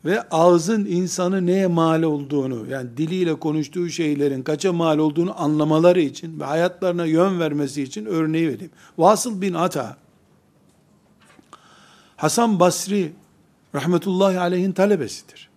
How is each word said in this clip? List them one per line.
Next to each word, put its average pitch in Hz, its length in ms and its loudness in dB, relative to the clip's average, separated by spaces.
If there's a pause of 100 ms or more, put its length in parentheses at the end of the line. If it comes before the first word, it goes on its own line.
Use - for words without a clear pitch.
ve 196 260 -2
ağzın 175 540 4
insanı 180 600 -2
neye 190 200 2
mal 165 360 2
olduğunu, 139 680 -2
yani 123 260 -8
diliyle 165 380 -2
konuştuğu 156 540 -4
şeylerin 143 540 -2
kaça 156 300 -2
mal 165 260 2
olduğunu 156 440 0
anlamaları 156 580 4
için 156 400 -4
ve 143 40 -6
hayatlarına 175 600 -2
yön 170 360 2
vermesi 147 420 -2
için 208 240 -10
örneği 160 420 0
vereyim. 135 240 -8 (260)
Vasıl 196 420 2
bin 185 140 -2
Ata, 156 420 -4 (2250)
Hasan 208 440 0
Basri 180 520 0 (640)
rahmetullahi 180 640 0
aleyhin 180 340 -2
talebesidir. 185 840 -2